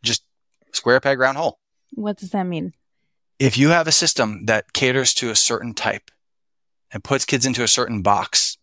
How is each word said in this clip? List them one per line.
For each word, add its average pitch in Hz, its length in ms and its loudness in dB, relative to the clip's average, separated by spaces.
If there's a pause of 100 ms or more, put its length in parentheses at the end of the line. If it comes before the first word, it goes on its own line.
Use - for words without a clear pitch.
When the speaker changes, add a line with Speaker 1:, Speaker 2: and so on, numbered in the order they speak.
Speaker 1:
Just 117 200 -2 (500)
square 123 260 2
peg, 139 200 0
round 135 180 2
hole. 156 220 -4 (340)
Speaker 2:
What 208 240 -6
does 185 140 -12
that 196 120 -2
mean? 175 300 -6 (640)
Speaker 1:
If 127 180 2
you 143 120 6
have 165 180 4
a 156 60 0
system 110 540 0
that 107 260 0
caters 127 420 0
to 120 140 -4
a 107 60 -2
certain 117 380 0
type - 380 -6 (800)
and 101 120 -10
puts 135 200 -2
kids 131 220 -2
into 127 180 -2
a 127 60 0
certain 113 320 0
box - 600 0